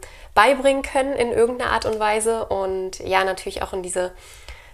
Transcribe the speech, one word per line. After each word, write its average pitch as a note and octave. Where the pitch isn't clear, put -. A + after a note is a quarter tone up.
beibringen C4+
können C4+
in A#3+
irgendeiner A#3+
Art A3+
und A3
Weise. A3
Und F#3+
ja, F#3+
natürlich F#3+
auch F#3+
in F#3+
diese F3+